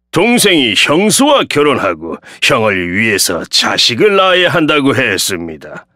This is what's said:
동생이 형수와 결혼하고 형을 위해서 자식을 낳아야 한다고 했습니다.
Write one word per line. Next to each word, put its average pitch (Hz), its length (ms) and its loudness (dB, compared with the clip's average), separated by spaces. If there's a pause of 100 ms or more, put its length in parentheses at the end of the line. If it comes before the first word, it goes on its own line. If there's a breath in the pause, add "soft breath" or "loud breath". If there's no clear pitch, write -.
(100)
동생이 180 680 2
형수와 214 720 2
결혼하고 92 680 -2 (240 loud breath)
형을 98 560 0
위해서 95 480 0
자식을 120 720 0
낳아야 180 340 2
한다고 147 440 2
했습니다. 85 1000 -4